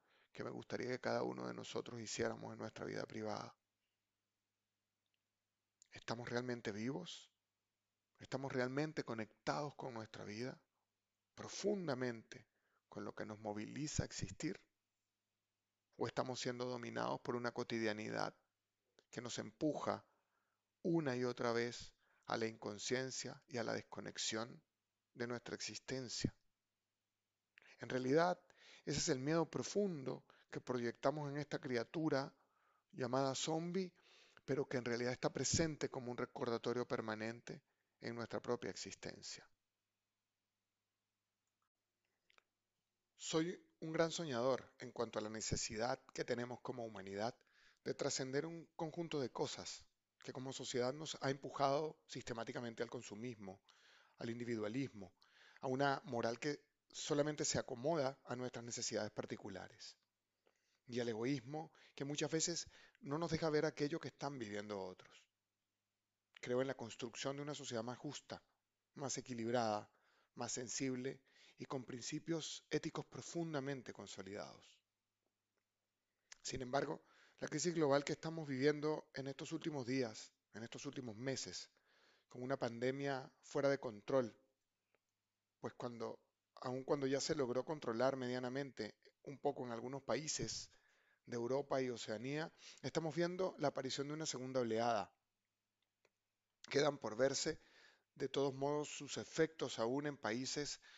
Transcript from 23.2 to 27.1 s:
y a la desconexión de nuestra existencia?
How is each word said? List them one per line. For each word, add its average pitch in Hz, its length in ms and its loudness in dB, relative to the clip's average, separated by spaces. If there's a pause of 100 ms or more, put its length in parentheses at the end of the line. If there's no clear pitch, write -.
y - 100 -8
a 113 80 2
la 113 80 0
desconexión 107 920 -4 (520)
de 120 120 -2
nuestra 120 280 -4
existencia? - 800 -2 (1400)